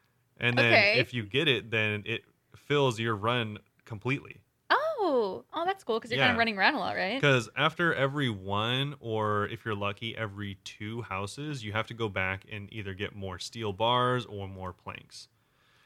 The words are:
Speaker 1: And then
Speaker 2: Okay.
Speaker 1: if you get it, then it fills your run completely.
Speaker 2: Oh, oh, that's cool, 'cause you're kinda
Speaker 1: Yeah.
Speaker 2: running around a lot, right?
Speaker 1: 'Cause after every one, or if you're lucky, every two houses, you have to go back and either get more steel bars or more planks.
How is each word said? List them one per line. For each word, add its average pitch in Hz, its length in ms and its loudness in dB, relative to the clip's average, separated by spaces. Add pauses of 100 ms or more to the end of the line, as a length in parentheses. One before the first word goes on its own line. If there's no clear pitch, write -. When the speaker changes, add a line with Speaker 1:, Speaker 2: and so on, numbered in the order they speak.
(380)
Speaker 1:
And 120 200 2
then - 160 8
Speaker 2:
Okay. 208 260 6
Speaker 1:
if - 140 0
you 120 100 -2
get 131 240 2
it, 110 240 2
then 107 340 0
it 113 180 -4 (320)
fills 135 440 2
your 113 160 0
run 110 440 -2 (260)
completely. - 560 -6 (280)
Speaker 2:
Oh, 359 840 0
oh, 311 120 -4
that's 392 200 -4
cool, 226 140 -2
'cause 233 120 -8
you're 254 80 0
kinda 247 140 6
Speaker 1:
Yeah. 226 40 0
Speaker 2:
running 226 200 0
around 226 180 4
a 226 40 -2
lot, 190 180 -2
right? 196 240 -2
Speaker 1:
'Cause 127 340 4
after 160 380 2
every 135 360 0
one, 110 680 -2
or 107 480 0
if - 160 -8
you're 110 120 -2
lucky, 101 420 -4
every 101 380 -6 (100)
two 110 380 -8
houses, 110 600 -6
you 104 80 -6
have 110 160 -2
to 117 60 -12
go 113 160 -2
back 95 420 -2
and 101 220 -10
either 98 200 -8
get 98 220 -6
more 95 240 -8
steel 110 320 -6
bars 123 540 2
or 98 240 -10
more 92 240 -8
planks. - 560 -14 (560)